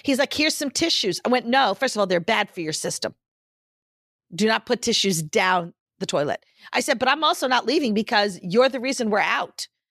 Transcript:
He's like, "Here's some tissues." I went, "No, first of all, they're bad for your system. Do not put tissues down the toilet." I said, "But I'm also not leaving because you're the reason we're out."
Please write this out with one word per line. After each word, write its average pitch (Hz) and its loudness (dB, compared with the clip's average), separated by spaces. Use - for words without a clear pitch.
He's 269 2
like, 277 0
"Here's 302 0
some 285 -4
tissues." - -2
I 220 0
went, 247 0
"No, 240 4
first 247 -2
of 214 0
all, 202 2
they're 180 2
bad 208 0
for 180 -10
your 156 -4
system. - -6
Do 175 0
not 226 0
put 240 0
tissues 196 0
down 180 0
the 185 -6
toilet." 147 -2
I - 0
said, 254 0
"But 262 2
I'm 302 0
also 320 0
not 247 0
leaving 262 0
because 208 0
you're 226 4
the 254 -4
reason 240 -2
we're 202 2
out." 180 -2